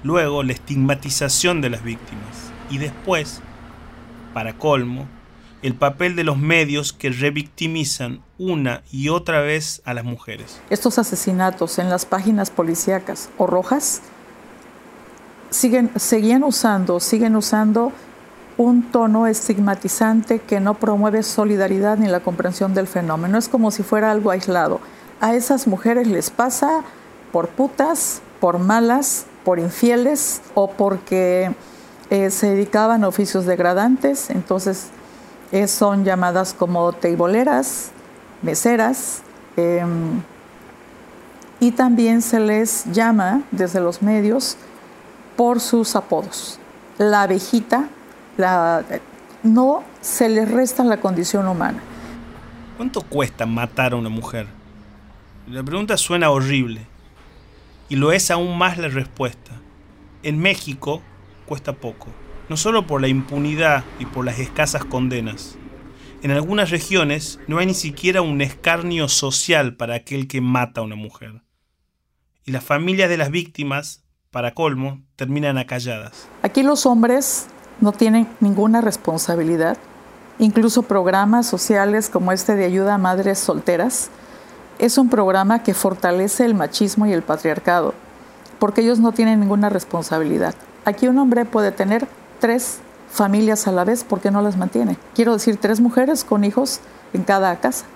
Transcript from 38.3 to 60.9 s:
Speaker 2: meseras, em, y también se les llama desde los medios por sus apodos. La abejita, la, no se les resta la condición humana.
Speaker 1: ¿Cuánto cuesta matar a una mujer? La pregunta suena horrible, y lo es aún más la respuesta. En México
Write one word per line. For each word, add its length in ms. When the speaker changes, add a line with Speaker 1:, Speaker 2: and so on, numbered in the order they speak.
Speaker 2:
meseras, 800
em, 640
y 100
también 500
se 200
les 500
llama 500
desde 280
los 220
medios 560
por 220
sus 340
apodos. 640
La 240
abejita, 680
la, 480
no 440
se 260
les 240
resta 320
la 160
condición 480
humana. 340
Speaker 1:
¿Cuánto 280
cuesta 420
matar 480
a 20
una 140
mujer? 380
La 160
pregunta 320
suena 340
horrible, 520
y 80
lo 160
es 200
aún 260
más 200
la 120
respuesta. 640
En 160
México 640